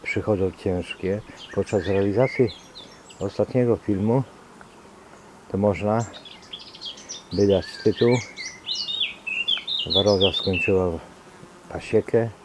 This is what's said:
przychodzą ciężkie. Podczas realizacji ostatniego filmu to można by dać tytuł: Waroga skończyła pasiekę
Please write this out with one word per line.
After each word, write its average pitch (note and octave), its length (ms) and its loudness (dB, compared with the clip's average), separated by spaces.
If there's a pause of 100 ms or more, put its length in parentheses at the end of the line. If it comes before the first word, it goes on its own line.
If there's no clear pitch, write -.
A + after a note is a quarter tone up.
przychodzą F#2+ 480 0
ciężkie. F#2 680 -4 (340)
Podczas G2 320 0
realizacji G2+ 640 2 (680)
ostatniego A2+ 580 0
filmu A2 460 0 (1300)
to F#2+ 60 -2
można G#2 480 2 (1300)
by G2+ 140 4
dać F#2+ 180 4 (180)
tytuł: A#2+ 340 4 (1800)
Waroga G2 400 4
skończyła F#2 640 0 (720)
pasiekę A2+ 600 2 (160)